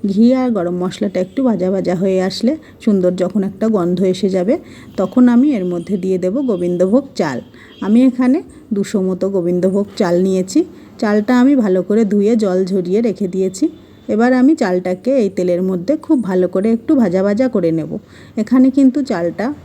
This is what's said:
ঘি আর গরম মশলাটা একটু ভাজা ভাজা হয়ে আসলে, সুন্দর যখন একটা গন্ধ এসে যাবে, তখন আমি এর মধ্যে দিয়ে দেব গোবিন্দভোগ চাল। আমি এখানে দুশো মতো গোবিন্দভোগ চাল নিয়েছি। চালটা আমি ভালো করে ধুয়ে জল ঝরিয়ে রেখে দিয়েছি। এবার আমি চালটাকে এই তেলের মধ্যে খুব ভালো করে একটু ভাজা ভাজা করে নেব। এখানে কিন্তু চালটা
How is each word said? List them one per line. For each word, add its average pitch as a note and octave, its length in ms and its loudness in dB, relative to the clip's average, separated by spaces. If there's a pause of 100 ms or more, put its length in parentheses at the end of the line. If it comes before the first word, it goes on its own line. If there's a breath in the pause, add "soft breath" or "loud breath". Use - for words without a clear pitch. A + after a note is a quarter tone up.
ঘি G3+ 260 4
আর B3+ 160 0
গরম F3 280 -2
মশলাটা F#3 420 -4
একটু F#3 220 -4
ভাজা F#3+ 280 0
ভাজা F#3 260 -2
হয়ে F#3 260 0
আসলে, G3 300 -2 (300 loud breath)
সুন্দর F#3 340 2
যখন F#3 280 -2
একটা G3+ 240 -4
গন্ধ F#3 360 0
এসে F#3 260 0
যাবে, F#3+ 240 0 (420 loud breath)
তখন G3 320 0
আমি A#3+ 240 4
এর G3 120 -2
মধ্যে F3 320 -4
দিয়ে F#3+ 220 -2
দেব F#3 160 -2 (120)
গোবিন্দভোগ F#3 580 0 (100)
চাল। C#3+ 240 -4 (420 loud breath)
আমি G#3 220 2
এখানে B3+ 360 2 (340 loud breath)
দুশো G3+ 300 -2
মতো F#3+ 280 -2
গোবিন্দভোগ F#3 560 0 (100)
চাল F3 260 0
নিয়েছি। F#3 380 0 (380 loud breath)
চালটা G#3+ 400 0
আমি C4 180 4
ভালো F#3+ 260 2
করে G#3 220 0
ধুয়ে G3+ 320 2
জল F#3+ 280 0
ঝরিয়ে F#3 380 -2
রেখে G#3 260 -2
দিয়েছি। F#3 360 -4 (440 loud breath)
এবার A3+ 240 2
আমি B3+ 220 4
চালটাকে F#3 640 -2
এই G#3 120 2
তেলের F3+ 320 -2
মধ্যে F#3 340 -2
খুব D4+ 260 0
ভালো F#3 260 0
করে F#3+ 240 -2
একটু A#3 220 -2
ভাজা F#3+ 280 2
ভাজা G#3 260 2
করে F3+ 240 0
নেব। D#3+ 180 -4 (460 loud breath)
এখানে B3 340 4
কিন্তু C4 340 2
চালটা F3 420 -4 (180)